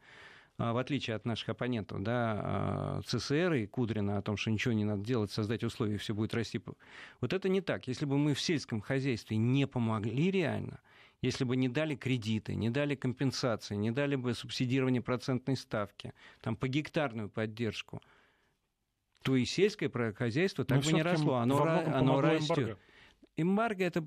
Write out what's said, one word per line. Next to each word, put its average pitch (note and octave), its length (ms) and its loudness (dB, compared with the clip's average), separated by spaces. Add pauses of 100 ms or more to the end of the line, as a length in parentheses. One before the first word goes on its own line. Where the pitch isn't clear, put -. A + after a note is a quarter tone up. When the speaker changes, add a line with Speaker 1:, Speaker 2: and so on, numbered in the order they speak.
(580)
Speaker 1:
а, A#2 140 0
в A2+ 60 0
отличие B2+ 380 -2
от G#2 100 -8
наших A2+ 240 -2
оппонентов, A2 540 -4
да, A2+ 400 0
а, G2 600 -2
Ц A#2+ 140 -2
С - 120 -4
Р E3 220 2
и A#2 120 2
Кудрина G#2 520 0
о G2 40 0
том, G#2 160 0
что A2+ 140 0
ничего A2 220 2
не G#2+ 120 2
надо G#2 180 0
делать, G#2+ 280 0
создать G#2+ 320 -2
условия, G#2+ 320 0
и - 20 -2
все G#2+ 160 -4
будет G#2+ 200 0
расти. A2+ 280 -2 (600)
Вот B2 120 0
это F#3+ 160 0
не F#3+ 120 4
так. A#2+ 260 -2
Если B2+ 180 -2
бы C#3 120 2
мы D3 160 4
в - 80 -2
сельском C3 380 0
хозяйстве B2+ 580 -2
не B2+ 300 4
помогли A#2 640 0
реально, B2 480 -2 (420)
если B2+ 220 0
бы B2+ 120 2
не C3 140 2
дали D3 260 -2
кредиты, A2 600 -2
не G2 140 0
дали C#3+ 260 0
компенсации, B2 800 -2
не G#2+ 160 2
дали C#3+ 240 0
бы B2 180 0
субсидирование B2+ 680 0
процентной B2+ 540 0
ставки, - 580 -6 (280)
там, A2+ 140 -2
по C3+ 120 -4
гектарную C3 600 -2
поддержку, A2 720 -4 (1200)
то C3+ 120 2
и B2 100 4
сельское F3 440 0
про-, A#2 240 -2
хозяйство B2 520 -2
так B2+ 120 4
Speaker 2:
Но C#3+ 60 2
Speaker 1:
бы D#3 100 2
не D#3+ 80 6
Speaker 2:
все-таки E3+ 160 2
Speaker 1:
росло. D3 180 2
Оно B2 220 2
Speaker 2:
во D3 80 4
Speaker 1:
ра-, - 60 2
Speaker 2:
многом D#3+ 220 0
Speaker 1:
оно - 180 4
Speaker 2:
помогло C3 100 4
Speaker 1:
растет. D#3 360 2
Speaker 2:
эмбарго. A2+ 220 -2 (560)
Speaker 1:
Эмбарго — F#3+ 500 0
это F3 220 0